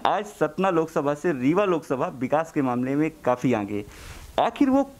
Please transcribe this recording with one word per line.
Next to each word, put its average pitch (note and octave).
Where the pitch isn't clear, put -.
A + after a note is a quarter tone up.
आज G3
सतना F#3
लोकसभा D#3+
से C#3+
रीवा E3+
लोकसभा D#3
विकास C#3+
के D3+
मामले B2+
में D#3
काफ़ी B2
आगे। G#2
आखिर C4
वो C4+